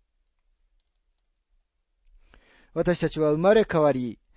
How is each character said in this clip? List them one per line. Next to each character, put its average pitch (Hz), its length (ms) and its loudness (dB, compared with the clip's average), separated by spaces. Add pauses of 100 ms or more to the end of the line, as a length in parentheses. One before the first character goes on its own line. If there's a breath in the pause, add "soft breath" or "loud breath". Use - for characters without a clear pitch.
(2750 soft breath)
私 170 240 -2
た 160 100 -2
ち - 100 -8
は 151 120 2
生 151 80 0
ま 190 160 4
れ 220 120 2
変 165 140 -2
わ 147 100 4
り、 123 280 -6 (180)